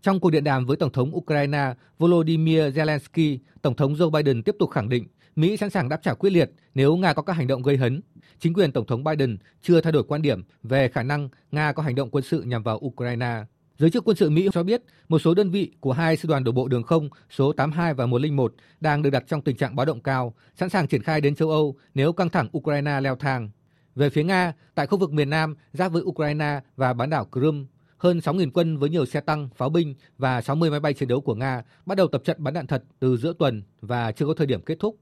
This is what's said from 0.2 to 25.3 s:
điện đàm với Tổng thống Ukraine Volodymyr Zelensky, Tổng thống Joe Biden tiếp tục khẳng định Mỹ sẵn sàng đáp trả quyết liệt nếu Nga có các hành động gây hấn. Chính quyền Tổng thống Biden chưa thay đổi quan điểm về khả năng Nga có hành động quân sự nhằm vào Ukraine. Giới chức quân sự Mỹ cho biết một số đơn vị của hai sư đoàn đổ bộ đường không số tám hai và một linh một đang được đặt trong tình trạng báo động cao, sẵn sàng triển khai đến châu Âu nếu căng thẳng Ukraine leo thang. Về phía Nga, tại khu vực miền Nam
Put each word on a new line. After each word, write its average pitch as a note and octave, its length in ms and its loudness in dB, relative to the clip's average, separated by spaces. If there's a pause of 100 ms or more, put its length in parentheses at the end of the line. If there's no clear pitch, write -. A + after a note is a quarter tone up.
điện D#3 140 2
đàm C3 220 2
với C#3 120 0
Tổng D3 140 0
thống C3 240 -2
Ukraine C#3+ 580 -2 (240)
Volodymyr D#3+ 640 4
Zelensky, D3+ 760 0 (240)
Tổng C3+ 140 0
thống C#3+ 180 2
Joe D#3+ 160 2
Biden C#3+ 340 2
tiếp G#3 160 0
tục - 100 0
khẳng A#2 200 -2
định B2 180 -2 (280)
Mỹ F#3 220 2
sẵn G#3 120 -4
sàng D3 200 -2
đáp D3+ 140 -4
trả C3 100 0
quyết F#3+ 160 0
liệt E3+ 220 2 (220)
nếu C#3 220 4
Nga F3+ 180 2
có D#3 80 -2
các F#3 120 -4
hành D3+ 140 -2
động C3 160 -2
gây C#3 140 2
hấn. C3 240 0 (380)
Chính E3 140 0
quyền E3+ 180 2
Tổng B2 160 -4
thống B2 160 -2
Biden C#3 340 -2 (240)
chưa E3+ 200 4
thay D#3+ 100 0
đổi C#3+ 120 2
quan D3 180 -2
điểm A#2 220 0 (200)
về C3 240 2
khả B2 160 -2
năng C#3+ 260 -4 (220)
Nga D3+ 200 0
có D3+ 120 -6
hành C3+ 120 -2
động C3 160 -4
quân C#3 120 0
sự C3 180 -2
nhằm A#2 220 -4
vào A2 220 -2
Ukraine. A#2+ 580 -6 (340)
Giới D#3+ 120 4
chức G3 180 0
quân G3+ 100 2
sự E3+ 120 4
Mỹ F3+ 240 2
cho E3+ 100 -2
biết A3 200 -2 (240)
một D#3+ 120 2
số D#3+ 140 2
đơn F#3+ 180 2
vị F#3+ 280 -2
của C3 140 -2
hai D#3+ 240 2
sư E3+ 100 -6
đoàn C#3+ 160 2
đổ A#2 80 0
bộ B2+ 160 0
đường B2 160 0
không D#3 260 0 (200)
số C#3+ 240 0
tám D3 180 0
hai E3 220 0
và B2+ 120 -2
một B2 160 0
linh D3+ 140 -2
một B2 180 0 (260)
đang D3 220 0
được D3 80 2
đặt B2+ 180 0
trong D3+ 140 -4
tình C3 160 -2
trạng C3 180 -4
báo C3 100 0
động C3+ 160 -4
cao, B2+ 320 -4 (260)
sẵn F#3 100 -4
sàng F3 180 -2
triển B2 160 -2
khai D#3 180 0
đến C#3+ 140 2
châu D#3+ 140 0
Âu D3+ 260 2 (180)
nếu C#3+ 200 2
căng F3 160 0
thẳng D3+ 280 0
Ukraine C#3+ 440 -2
leo C3+ 140 -2
thang. B2+ 340 -4 (460)
Về C#3+ 140 2
phía D3 140 0
Nga, F3+ 300 0 (220)
tại C#3+ 120 -2
khu G3+ 100 0
vực F3+ 140 0
miền D3 180 0
Nam D#3 260 -2 (180)